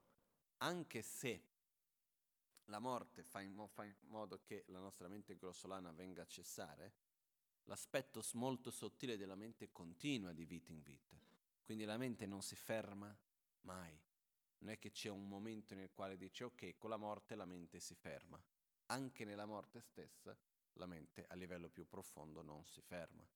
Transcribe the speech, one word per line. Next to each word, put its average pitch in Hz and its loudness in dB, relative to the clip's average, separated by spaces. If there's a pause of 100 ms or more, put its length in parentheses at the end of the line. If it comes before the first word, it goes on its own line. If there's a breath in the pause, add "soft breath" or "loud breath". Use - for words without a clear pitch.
(580)
anche 147 6
se - 2 (1160)
la 104 0
morte 113 2
fa - -4
in 98 -2
mo-, 104 -4
fa - -4
in 104 -6
modo 107 -2
che 104 -4
la 92 -6
nostra 92 -6
mente 101 -6
grossolana 92 -2
venga 87 -4
a 82 -8
cessare, 85 -6 (680)
l'aspetto - 2
s-, - 2
molto 120 4
sottile 113 2
della 95 0
mente 110 -4
continua 92 2
di 82 -2
vita 82 -4
in 78 -4
vita. - -14 (420)
Quindi 107 0
la 107 6
mente 120 4
non 98 2
si - 0
ferma 104 2 (460)
mai. 90 -4 (580)
Non 98 -4
è 110 -2
che 104 -6
c'è - 0
un 98 0
momento 104 0
nel 95 -4
quale 98 0
dice, 95 -4
"Ok, 98 -4
con 107 -2
la 110 6
morte 104 0
la 104 0
mente 87 -4
si 87 -4
ferma." 80 -6 (440)
Anche 123 4
nella 104 0
morte 107 -2
stessa - -8 (380)
la 90 0
mente 85 -4
a - -6
livello 87 0
più 82 -8
profondo 78 -6
non 76 -6
si - -12
ferma. 82 -6